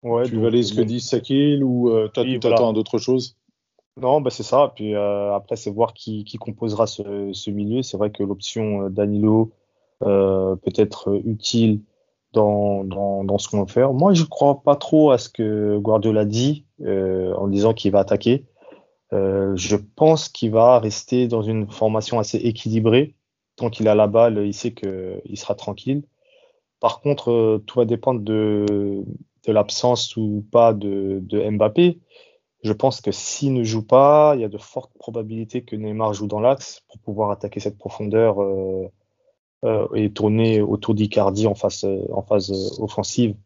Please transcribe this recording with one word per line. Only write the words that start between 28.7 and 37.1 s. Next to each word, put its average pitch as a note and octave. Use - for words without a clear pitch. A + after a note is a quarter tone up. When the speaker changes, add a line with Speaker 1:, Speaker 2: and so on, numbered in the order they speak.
Speaker 1:
de A2+
l'absence -
ou G#2
pas A#2
de, G2
de G#2
Mbappé. G#2+
Je G#2+
pense B2+
que G#2
s'il -
ne B2
joue A2
pas, D3
il B2
y -
a G#2
de G#2
fortes -
probabilités A2+
que A#2
Neymar G#2+
joue G2+
dans G#2
l'axe C3+
pour -
pouvoir G#2